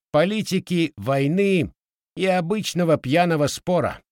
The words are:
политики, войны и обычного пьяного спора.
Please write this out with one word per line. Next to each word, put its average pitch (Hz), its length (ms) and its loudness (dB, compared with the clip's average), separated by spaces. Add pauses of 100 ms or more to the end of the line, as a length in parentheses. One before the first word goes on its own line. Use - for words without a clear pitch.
(100)
политики, 180 840 0
войны 139 760 0 (440)
и 180 100 -2
обычного 175 720 0
пьяного 160 480 2
спора. 151 540 -4 (120)